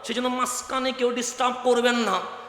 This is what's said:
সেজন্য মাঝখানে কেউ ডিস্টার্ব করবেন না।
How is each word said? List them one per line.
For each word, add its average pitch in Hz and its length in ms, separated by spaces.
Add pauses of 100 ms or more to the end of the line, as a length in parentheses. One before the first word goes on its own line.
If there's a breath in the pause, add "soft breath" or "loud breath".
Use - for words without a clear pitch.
সেজন্য 240 240
মাঝখানে 254 640
কেউ 247 200
ডিস্টার্ব 247 520
করবেন 240 320
না। 208 240 (300)